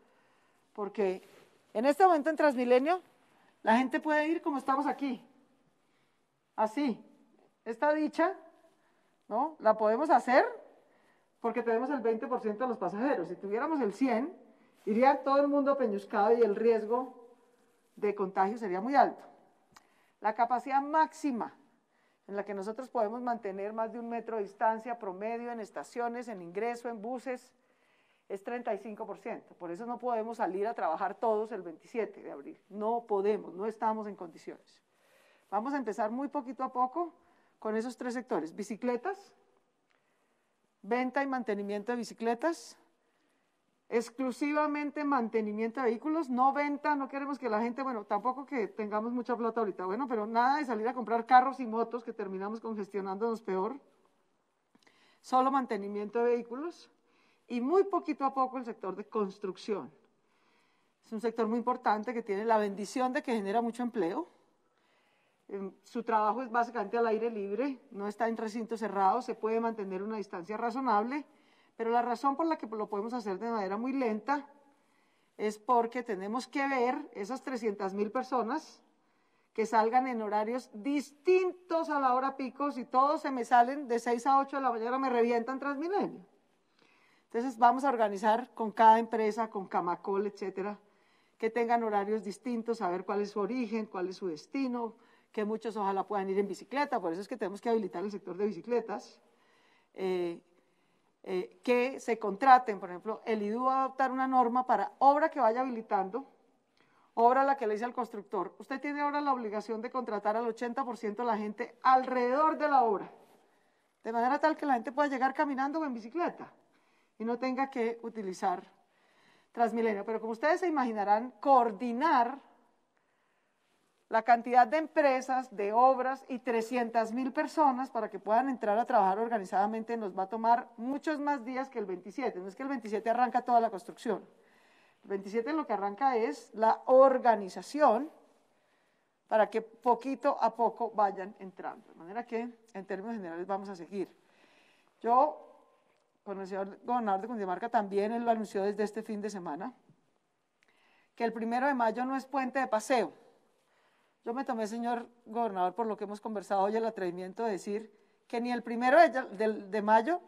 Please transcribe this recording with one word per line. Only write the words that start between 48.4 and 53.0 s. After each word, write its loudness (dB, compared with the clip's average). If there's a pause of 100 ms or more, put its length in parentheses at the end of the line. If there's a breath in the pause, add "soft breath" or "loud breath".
que -2
tengamos -4
mucha -2
plata -2
ahorita, -2
bueno, -2
pero -2
nada 2
de -2
salir -2
a -2
comprar -2
carros 6
y -6
motos, -2
que -10
terminamos -8
congestionándonos -4